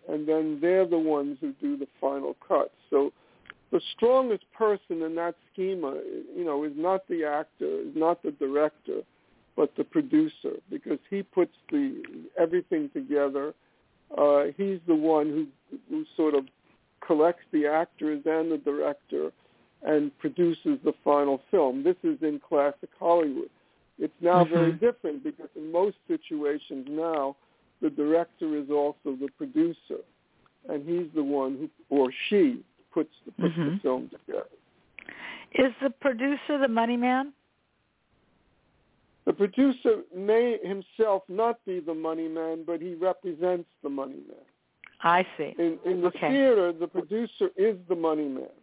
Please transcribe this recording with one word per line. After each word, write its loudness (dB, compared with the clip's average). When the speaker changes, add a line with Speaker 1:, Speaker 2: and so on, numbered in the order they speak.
Speaker 1:
and -4
then 0
they're 4
the 2
ones 0
who -6
do -2
the -8
final -4
cut. 0
So 2
the 2
strongest 2
person 0
in -4
that -4
schema, -4
you -6
know, -2
is -6
not -2
the -4
actor, -4
is -10
not 2
the -4
director, -2
but 2
the -4
producer, 0
because -6
he -4
puts -2
the, -2
everything 0
together. -2
Uh, 6
he's -2
the 6
one 2
who, -6
who -6
sort 2
of 2
collects 2
the 2
actors -2
and 0
the 0
director -4
and 0
produces 0
the 0
final 2
film. 2
This 2
is 0
in -2
classic 0
Hollywood. 2
It's -4
now 6
very 2
Speaker 2:
Mm-hmm. -2
Speaker 1:
different -2
because -10
in -12
most 0
situations -6
now, -4
the 0
director 0
is -8
also -2
the -6
producer, -2
and -6
he's -2
the 0
one -2
who, -6
or 4
she 4
puts -2
the, -18
puts 0
Speaker 2:
Mm-hmm. 0
Speaker 1:
the -4
film -2
together. -8
Speaker 2:
Is 4
the 2
producer -2
the 2
money 0
man? 0
Speaker 1:
The 2
producer 2
may 2
himself -2
not -2
be -4
the -6
money -4
man, -6
but -6
he -8
represents -2
the -6
money -8
man. -20
Speaker 2:
I 4
see. -6
Speaker 1:
In, 0
in 0
the 2
Speaker 2:
Okay. -2
Speaker 1:
theater, 4
the -4
producer -2
is 2
the 0
money 0
man. -8